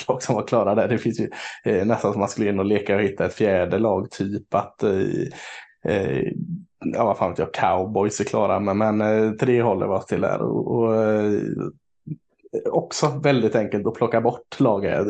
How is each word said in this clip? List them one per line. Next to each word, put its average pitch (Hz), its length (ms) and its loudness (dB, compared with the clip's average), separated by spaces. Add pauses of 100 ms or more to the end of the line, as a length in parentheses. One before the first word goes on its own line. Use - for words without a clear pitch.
lag - 160 0
som 123 120 0
var 104 120 -4
klara 104 280 2
där. 104 120 4
Det 113 100 2
finns 110 220 -2
ju, - 100 -2 (360)
eh, 101 200 2
nästan 110 260 2
som 104 80 -2
man 101 100 0
skulle 104 200 -2
in 101 100 0
och 95 60 0
leka 101 300 2
och 104 60 2
hitta 95 240 0
ett 90 80 -4
fjärde 92 460 2
lag, 101 320 0
typ 101 420 -6
att, - 300 -2
eh, - 1120 -2
eh, 92 300 0 (640)
ja, - 200 0
vad 98 120 0
fan 95 120 0
vet 85 100 -4
jag, - 140 -4
Cowboys 98 640 0
är 101 60 -2
klara, 98 340 0
men, 98 180 0
men, 107 240 2
eh, 107 300 2
tre 120 300 2
håller 101 260 2
var 95 120 0
till - 220 -4
där - 200 0
och, - 360 -2
och, 113 180 2
eh, 107 380 2 (1300)
också - 580 -2
väldigt 123 320 4
enkelt 104 320 -2
att 113 60 0
plocka 113 280 0
bort - 380 -2
lag. 107 240 4 (260)